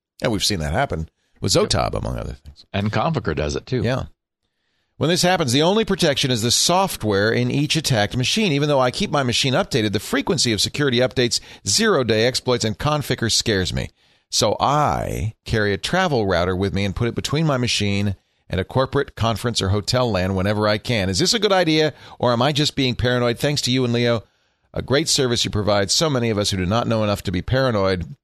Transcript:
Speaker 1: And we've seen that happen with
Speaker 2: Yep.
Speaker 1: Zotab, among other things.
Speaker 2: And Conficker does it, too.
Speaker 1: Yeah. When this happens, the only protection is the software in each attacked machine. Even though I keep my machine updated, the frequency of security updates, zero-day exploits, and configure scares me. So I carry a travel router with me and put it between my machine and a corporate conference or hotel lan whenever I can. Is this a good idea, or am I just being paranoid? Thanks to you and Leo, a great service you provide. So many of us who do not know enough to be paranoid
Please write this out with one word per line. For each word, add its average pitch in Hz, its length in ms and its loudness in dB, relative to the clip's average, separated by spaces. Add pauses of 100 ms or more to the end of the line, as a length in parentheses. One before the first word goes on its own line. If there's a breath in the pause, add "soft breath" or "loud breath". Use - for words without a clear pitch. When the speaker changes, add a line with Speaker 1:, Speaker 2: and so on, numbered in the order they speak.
(220)
Speaker 1:
And 139 80 0
we've 98 140 0
seen 95 160 0
that 76 140 -4
happen 90 340 -2 (320)
with 104 160 0
Speaker 2:
Yep. 214 140 2
Speaker 1:
Zotab, 58 240 0
among 57 240 -4
other 58 160 -8
things. - 380 -20
Speaker 2:
And 101 200 -2
Conficker 110 420 -2
does 73 220 -2
it, - 100 -8
too. 123 160 -2
Speaker 1:
Yeah. 123 220 -2 (960)
When 143 80 2
this 175 140 2
happens, 165 300 2
the 143 100 4
only 208 240 2
protection 147 440 0
is 117 120 0
the 120 80 0
software 113 840 2
in 120 180 0
each 143 240 0
attacked 120 440 0
machine. 170 340 0
Even 143 160 0
though 143 120 2
I 127 100 2
keep - 200 -4
my 143 120 0
machine 123 320 0
updated, 117 400 0
the 104 40 0
frequency 190 540 0
of 98 80 0
security 135 380 0
updates, 123 420 0 (260 loud breath)
zero-day 120 600 2
exploits, 123 400 0
and 107 100 -4
configure 143 560 -2
scares 95 400 0
me. 62 160 -4 (420 soft breath)
So - 300 0
I 95 720 0 (140)
carry 104 260 0
a 95 60 -2
travel 151 480 0
router 90 280 2
with 92 200 0
me 98 100 0
and 95 100 -2
put 120 140 -2
it 113 60 -4
between 147 320 -2
my 139 100 2
machine 101 580 0 (360)
and 87 100 -2
a 92 40 0
corporate 131 500 -2
conference 113 480 -2
or 95 80 2
hotel 117 400 0
lan 95 240 0
whenever 104 340 0
I 107 80 2
can. 107 320 -2
Is 95 100 -2
this 180 140 2
a 247 60 0
good 202 120 2
idea, 156 440 2 (240 loud breath)
or 120 160 2
am 117 80 2
I 143 100 2
just 143 240 -2
being 127 180 0
paranoid? 120 440 0
Thanks 143 240 -2
to - 80 -2
you 127 140 2
and 120 100 0
Leo, 120 300 2 (500)
a - 80 -4
great 139 260 0
service 123 380 0
you - 40 -6
provide. 104 400 0
So 160 200 2
many 120 180 0
of 107 80 0
us 101 140 0
who 98 80 -2
do 90 80 0
not 110 200 0
know 110 160 0
enough 104 200 0
to 98 100 -6
be 90 80 -2
paranoid 101 840 0